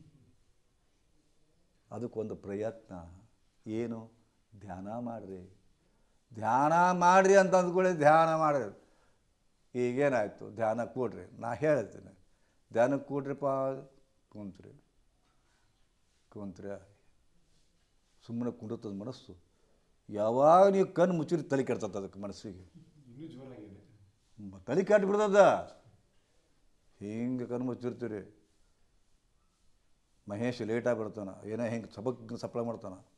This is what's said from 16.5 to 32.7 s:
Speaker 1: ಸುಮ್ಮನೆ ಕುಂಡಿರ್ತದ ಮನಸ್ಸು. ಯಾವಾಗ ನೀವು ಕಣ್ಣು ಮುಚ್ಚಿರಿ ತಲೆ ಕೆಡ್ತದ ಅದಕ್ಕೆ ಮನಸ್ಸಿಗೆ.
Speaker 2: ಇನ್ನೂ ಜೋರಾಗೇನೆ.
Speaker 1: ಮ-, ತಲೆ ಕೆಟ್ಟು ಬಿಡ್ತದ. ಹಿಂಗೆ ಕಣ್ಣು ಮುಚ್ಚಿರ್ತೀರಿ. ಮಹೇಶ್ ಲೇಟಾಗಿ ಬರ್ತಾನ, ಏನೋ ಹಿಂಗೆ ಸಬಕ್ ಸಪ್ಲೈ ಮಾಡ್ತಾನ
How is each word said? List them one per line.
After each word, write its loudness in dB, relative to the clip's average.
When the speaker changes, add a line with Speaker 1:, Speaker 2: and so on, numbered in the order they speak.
Speaker 1:
ಸುಮ್ಮನೆ -4
ಕುಂಡಿರ್ತದ -10
ಮನಸ್ಸು. -12
ಯಾವಾಗ 6
ನೀವು 2
ಕಣ್ಣು 2
ಮುಚ್ಚಿರಿ -2
ತಲೆ 0
ಕೆಡ್ತದ -4
ಅದಕ್ಕೆ -8
ಮನಸ್ಸಿಗೆ. -12
Speaker 2:
ಇನ್ನೂ -20
ಜೋರಾಗೇನೆ. -20
Speaker 1:
ಮ-, -18
ತಲೆ -2
ಕೆಟ್ಟು 4
ಬಿಡ್ತದ. 6
ಹಿಂಗೆ -6
ಕಣ್ಣು -6
ಮುಚ್ಚಿರ್ತೀರಿ. -8
ಮಹೇಶ್ -4
ಲೇಟಾಗಿ -2
ಬರ್ತಾನ, -8
ಏನೋ -6
ಹಿಂಗೆ -8
ಸಬಕ್ -8
ಸಪ್ಲೈ -6
ಮಾಡ್ತಾನ -10